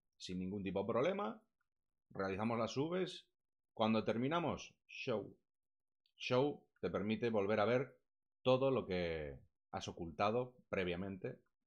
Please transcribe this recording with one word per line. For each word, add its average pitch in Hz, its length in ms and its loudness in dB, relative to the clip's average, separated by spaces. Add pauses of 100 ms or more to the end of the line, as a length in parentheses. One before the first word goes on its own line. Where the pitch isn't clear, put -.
(180)
sin 90 200 -6
ningún 95 240 -4
tipo 95 180 -2
de 101 60 -2
problema. 190 560 0 (680)
Realizamos 98 480 -2
las 113 180 -2
Vs. 170 500 -4 (460)
Cuando 110 320 2
terminamos, 131 720 -2 (100)
Show. - 500 -4 (800)
Show 135 460 2 (180)
te 95 100 0
permite 107 400 0
volver 107 300 4
a 101 40 6
ver 127 340 2 (440)
todo 131 280 4
lo 113 160 0
que 80 540 -2 (320)
has 95 160 -6
ocultado 104 640 -2 (140)
previamente 95 720 -2 (260)